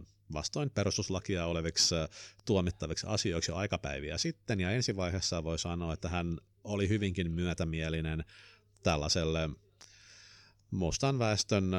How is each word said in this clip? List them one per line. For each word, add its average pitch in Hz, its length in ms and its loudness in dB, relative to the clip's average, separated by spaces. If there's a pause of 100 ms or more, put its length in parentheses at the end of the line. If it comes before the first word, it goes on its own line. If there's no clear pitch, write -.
(340)
vastoin 131 360 -2
perustuslakia 92 760 0
oleviksi, 82 500 2
ö, 80 120 0 (380)
tuomittaviksi 87 640 0
asioiksi 90 420 0
jo 82 40 -4
aikapäiviä 76 640 -4
sitten, 127 420 -2
ja 92 120 2
ensivaiheessa 95 720 0
voi 82 160 -2
sanoa, 87 340 -2
että 82 160 -4
hän 85 280 -2 (260)
oli 101 260 0
hyvinkin 95 420 2
myötämielinen 80 920 0 (580)
tällaiselle 80 680 2 (1200)
mustan 101 480 0
väestön 104 600 2